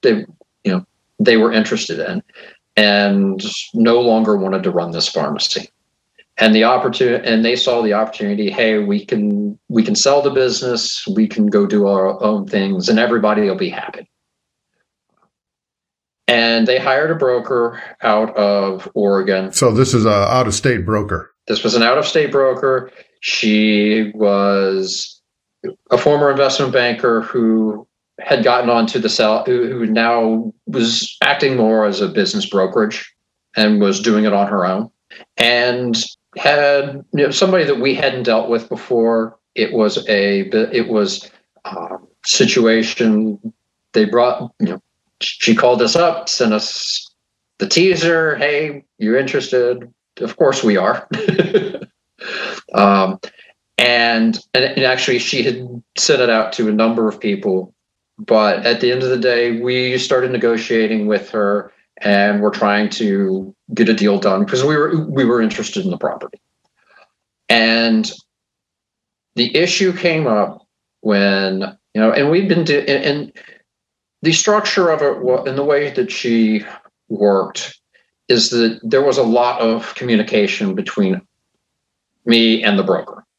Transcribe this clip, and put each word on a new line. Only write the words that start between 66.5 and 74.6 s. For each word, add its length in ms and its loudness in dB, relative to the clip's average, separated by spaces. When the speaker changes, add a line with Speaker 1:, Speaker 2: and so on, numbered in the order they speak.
Speaker 1:
And 640 2
the 220 -4
issue 360 0
came 340 -2
up 400 -2
when, 760 0
you 60 0
know, 120 4
and 180 2
we've 180 2
been 160 2
do-, 220 0
and, 180 0
and 280 -4
the 100 2
structure 580 0